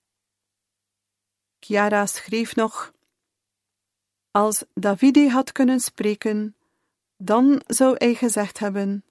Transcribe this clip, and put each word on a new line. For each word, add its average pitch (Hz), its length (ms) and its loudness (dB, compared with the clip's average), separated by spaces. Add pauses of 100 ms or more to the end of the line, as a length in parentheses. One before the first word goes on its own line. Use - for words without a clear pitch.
(1600)
Chiara 208 460 0
schreef 220 500 -6
nog: - 380 -4 (1400)
"Als 208 420 0
Davide 254 560 4
had 262 220 0
kunnen 254 280 2
spreken, 214 760 -4 (600)
dan 254 500 2
zou 262 300 2
hij 240 180 0
gezegd 214 440 -4
hebben 202 520 -4